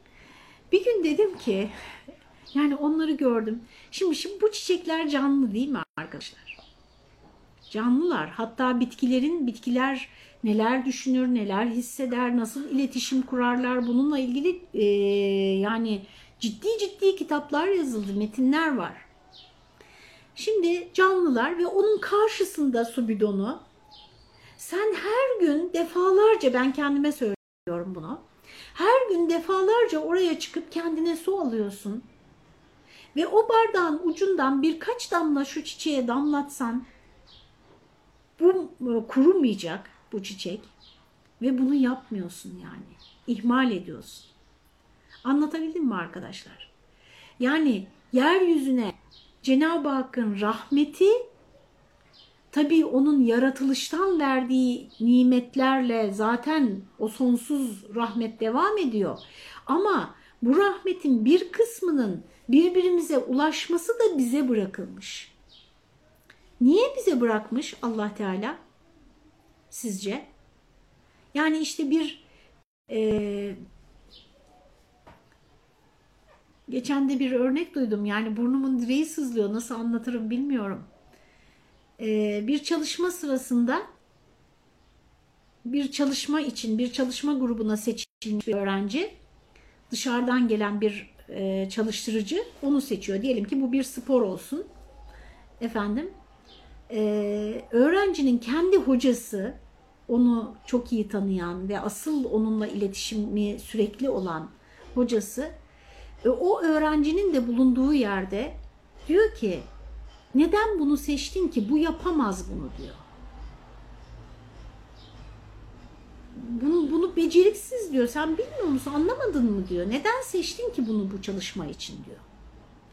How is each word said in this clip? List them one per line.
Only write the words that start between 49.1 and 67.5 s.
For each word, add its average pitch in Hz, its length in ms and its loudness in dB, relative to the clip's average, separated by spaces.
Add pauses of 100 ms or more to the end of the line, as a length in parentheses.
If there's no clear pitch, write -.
Cenab-ı 294 460 2
Hakk'ın 240 520 -2
rahmeti, 285 680 2 (1400)
tabii 302 340 4
onun 277 360 4
yaratılıştan 262 960 2
verdiği 254 720 0 (100)
nimetlerle 247 1120 4
zaten 233 680 0 (180)
o 220 80 -2
sonsuz 240 880 -2
rahmet 226 440 -4
devam 311 380 0
ediyor. 214 420 -2 (480)
Ama 330 480 0 (260)
bu 254 160 4
rahmetin 370 680 2
bir 349 260 4
kısmının 294 720 -2 (260)
birbirimize 349 680 4
ulaşması 311 800 0
da 381 180 2
bize 254 320 0
bırakılmış. 190 880 -6 (1300)
Niye 440 360 6
bize 349 240 2
bırakmış 226 600 -2